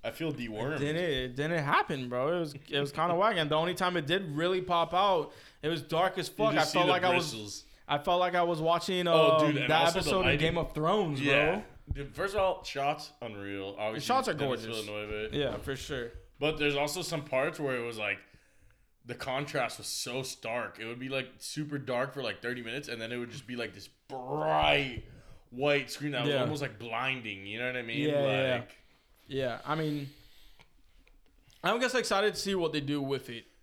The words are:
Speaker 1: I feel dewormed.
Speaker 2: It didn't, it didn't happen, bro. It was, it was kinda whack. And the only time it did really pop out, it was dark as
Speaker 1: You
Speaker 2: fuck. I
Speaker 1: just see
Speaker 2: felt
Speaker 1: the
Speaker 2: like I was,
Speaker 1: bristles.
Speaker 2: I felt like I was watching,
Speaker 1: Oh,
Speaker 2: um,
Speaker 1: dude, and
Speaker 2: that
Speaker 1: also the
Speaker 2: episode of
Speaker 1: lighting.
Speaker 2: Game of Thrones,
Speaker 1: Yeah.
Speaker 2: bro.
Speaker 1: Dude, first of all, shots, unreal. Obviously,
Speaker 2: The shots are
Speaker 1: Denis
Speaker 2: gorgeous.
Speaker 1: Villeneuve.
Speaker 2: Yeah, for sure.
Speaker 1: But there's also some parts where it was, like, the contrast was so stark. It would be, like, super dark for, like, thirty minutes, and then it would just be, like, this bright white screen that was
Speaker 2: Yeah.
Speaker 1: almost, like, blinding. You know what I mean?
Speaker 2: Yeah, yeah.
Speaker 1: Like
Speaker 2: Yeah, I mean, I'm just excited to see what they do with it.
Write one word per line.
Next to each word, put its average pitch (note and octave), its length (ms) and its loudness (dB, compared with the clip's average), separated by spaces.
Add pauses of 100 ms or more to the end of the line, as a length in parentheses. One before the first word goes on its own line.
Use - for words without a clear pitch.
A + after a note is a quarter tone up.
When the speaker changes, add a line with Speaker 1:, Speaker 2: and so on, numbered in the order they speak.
Speaker 1:
I A#2 80 -4
feel D#3+ 220 -4
dewormed. A#2+ 440 -4
Speaker 2:
It - 20 -2
didn't, D3 240 0
it B2+ 320 -2
didn't D#3 280 0
happen, C#3 460 0
bro. C3 260 0
It F3 40 0
was, D3 160 -4 (140)
it C#3+ 100 0
was C#3+ 120 0
kinda E3+ 220 2
whack. G3+ 240 4
And D3+ 140 2
the D#3 40 4
only E3+ 200 2
time F3+ 220 0
it D3+ 100 -2
did E3+ 280 0
really F3+ 260 2
pop E3+ 320 2
out, F3+ 380 4 (300)
it D3 60 -2
was D#3+ 140 -2
dark F3+ 360 0
as E3+ 120 -4
Speaker 1:
You - 60 -14
Speaker 2:
fuck. G#3+ 180 4
I F#3 40 4
Speaker 1:
just D#3 140 4
see F3+ 80 4
Speaker 2:
felt F3+ 80 6
Speaker 1:
the F#3 40 6
Speaker 2:
like F3+ 120 4
I F3+ 100 6
was, E3 180 2
Speaker 1:
bristles. G#2+ 320 -10 (240)
Speaker 2:
I D3 100 0
felt F3 240 2
like F3 120 2
I F3 100 4
was E3+ 180 2
watching, E3+ 460 2
Speaker 1:
Oh, D#3+ 240 8 (100)
Speaker 2:
um, D#3 60 6
Speaker 1:
dude, D3 160 2
and B2+ 60 0
Speaker 2:
that D#3+ 120 6
Speaker 1:
also E3+ 120 6
the F#3 60 0
Speaker 2:
episode F#3+ 200 2
of F#3 60 2
Speaker 1:
lighting. C#3+ 140 4
Speaker 2:
Game E3 180 2
of - 160 -2
Thrones, D#3 480 2
Speaker 1:
Yeah. C3+ 240 6 (100)
Speaker 2:
bro. G#3+ 80 -6 (300)
Speaker 1:
Dude, C#3+ 220 -6
first G3 200 -2
of G#3 40 2
all, F#3+ 240 2
shots, C#3+ 480 -2 (100)
unreal. G2 560 -6
Obviously, G#2+ 220 -2
Speaker 2:
The C#3 60 -6
shots B3+ 240 2
are E3+ 40 0
Speaker 1:
Denis B2+ 320 0
Speaker 2:
gorgeous. A2 200 -4
Speaker 1:
Villeneuve. G#2+ 480 -4
Speaker 2:
Yeah, C3 240 -2
for C3+ 180 -6
sure. B2+ 360 -8 (280)
Speaker 1:
But D3+ 180 0
there's D3 200 2
also D3 240 0
some D#3 220 -4
parts C#3+ 360 -2
where C3+ 160 -2
it A#2+ 100 -4
was, A#2 120 -8
like, G2+ 200 -2 (880)
the A#2+ 80 -8
contrast C3+ 640 -2
was G#2 100 -10
so B2 360 -6
stark. A2+ 560 -6
It A2+ 60 -8
would A#2+ 140 -8
be, C3 100 -8
like, C3 180 -2 (120)
super D3 380 -6
dark C3 360 -2
for, C#3 100 -6
like, G2+ 180 -4
thirty B2 220 -4
minutes, B2+ 240 -8
and A#2 120 -8
then A2+ 120 -6
it B2 60 -4
would A#2+ 120 -6
just C3+ 160 -12
be, A#2+ 120 -8
like, A#2 160 -6
this G2 160 -16 (180)
bright C#3+ 960 2 (460)
white C#3 420 0
screen D3 220 -6
that B2 80 -2
was C3 80 0
Speaker 2:
Yeah. C#3 120 2
Speaker 1:
almost, C#3+ 200 -2
like, G#2+ 180 -8
blinding. A2+ 680 -4
You G#2+ 140 -8
know B2 80 -2
what B2+ 80 -4
I B2+ 60 -4
mean? A#2 280 -2
Speaker 2:
Yeah, C#3+ 120 2 (260)
yeah. B2+ 80 2
Speaker 1:
Like - 220 -8 (500)
Speaker 2:
Yeah, C3 380 -4
I D3 100 -2
mean, D3 340 -2 (1500)
I'm G#3 160 2
just B3+ 160 0
excited G#3 380 2
to - 60 -6
see G3 160 -2
what E3+ 180 0
they D3 80 -2
do C#3+ 200 -2
with C3+ 280 -4
it. A#2 160 -10 (180)